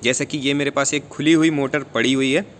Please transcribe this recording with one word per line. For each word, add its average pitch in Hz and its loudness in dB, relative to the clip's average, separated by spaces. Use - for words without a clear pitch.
जैसे 127 0
कि 151 -8
ये 139 0
मेरे 143 -2
पास 170 -2
एक 147 -6
खुली 156 2
हुई 160 4
motor 143 -2
पड़ी 123 0
हुई 135 0
है 180 0